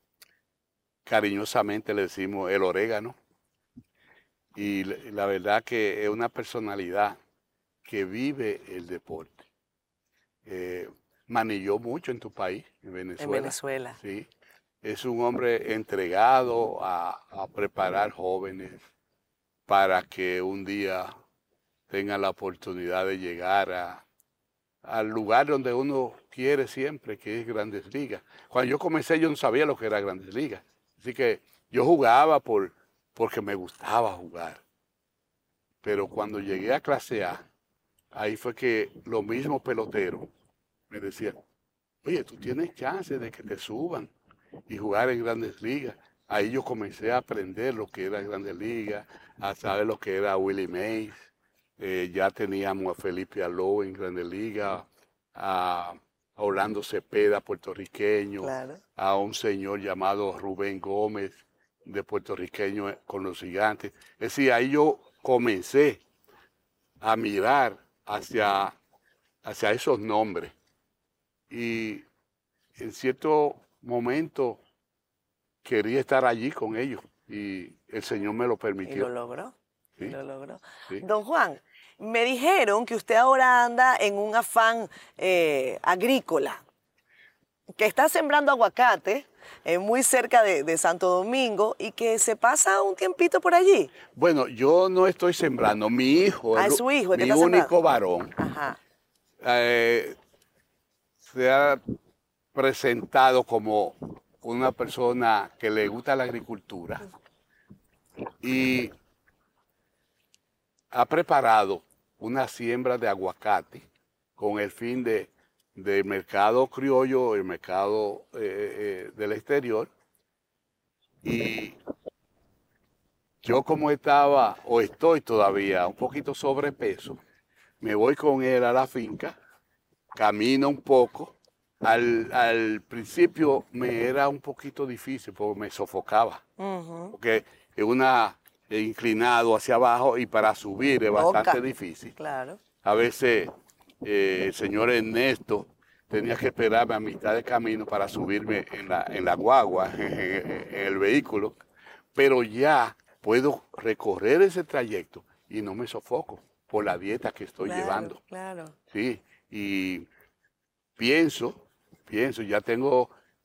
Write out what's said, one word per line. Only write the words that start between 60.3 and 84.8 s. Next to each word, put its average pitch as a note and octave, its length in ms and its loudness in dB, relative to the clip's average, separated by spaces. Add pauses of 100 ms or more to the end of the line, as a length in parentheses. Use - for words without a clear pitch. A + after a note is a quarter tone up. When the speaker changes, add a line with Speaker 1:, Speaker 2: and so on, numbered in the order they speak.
Speaker 1:
Rubén G2 420 -6
Gómez, G2+ 540 -6 (500)
de G2 200 -10
puertorriqueño, G2 840 -6
eh, G2 160 -12
con G2 180 -10
los F2+ 160 -10
Gigantes. G2+ 520 -4 (220)
Es - 60 -20 (160)
decir, C3+ 180 4
ahí B2 160 2
yo D3 300 4 (220)
comencé A#2+ 800 2 (1040)
a A2 160 2
mirar A2 600 2 (280)
hacia, G#2 680 -2 (680)
hacia G#2 280 -2
esos B2 280 0
nombres. G#2 520 -4 (960)
Y A2+ 540 -6 (720)
en A#2 160 -12
cierto D3 640 0 (260)
momento B2 800 -4 (1000)
quería A2+ 380 0
estar C3 260 2
allí A#2+ 260 0
con A2 260 -8
ellos B2+ 240 -6 (260)
y G2 460 -12 (160)
el G#2+ 140 -8
Señor G#2 300 -6
me A#2+ 140 -2
lo A#2 100 0
permitió. F#2+ 380 -6
Speaker 2:
Y G2 40 -4
lo B2 100 -2
logró, B2 440 -12 (440)
Speaker 1:
Sí. F#2 80 -12
Speaker 2:
y - 40 -10
lo C3+ 140 -12
logró. C#3 360 -16 (300)
Speaker 1:
Sí. G2 120 -10
Speaker 2:
Don G#3 220 -2
Juan, A#3 380 -2 (380)
me A3+ 260 0
dijeron B3 600 4
que A#3 100 -4
usted A3 200 0
ahora B3+ 480 8
anda B3 340 6
en G3+ 200 2
un G#3+ 180 -2
afán, A3+ 540 2 (280)